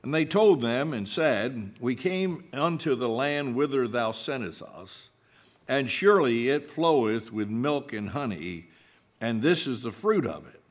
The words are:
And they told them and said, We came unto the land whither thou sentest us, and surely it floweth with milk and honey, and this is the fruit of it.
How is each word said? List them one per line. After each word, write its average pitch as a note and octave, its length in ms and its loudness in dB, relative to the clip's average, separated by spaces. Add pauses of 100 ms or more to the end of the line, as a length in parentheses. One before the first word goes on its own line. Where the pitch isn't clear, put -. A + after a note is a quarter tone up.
And C3+ 100 -4
they D#3 120 2
told G3 360 6
them C3 320 0
and G2+ 160 -4
said, A#2+ 680 0
We B2 160 0
came F#3 480 -2 (100)
unto D#3 400 0
the A#2+ 160 0
land C#3 460 -2
whither C3+ 320 2
thou A2+ 240 0
sentest A2 500 -6
us, - 480 -16 (580)
and C3 220 0
surely C3+ 600 4
it C#3+ 200 0
floweth B2 640 2
with G#2+ 180 -2
milk C3+ 440 -2
and G#2 160 -6
honey, F2+ 560 -6 (560)
and A2+ 200 -2
this D#3+ 260 2
is A#2+ 140 -4
the A#2+ 100 -6
fruit G3 340 2
of D2+ 220 -6
it. - 120 -20 (120)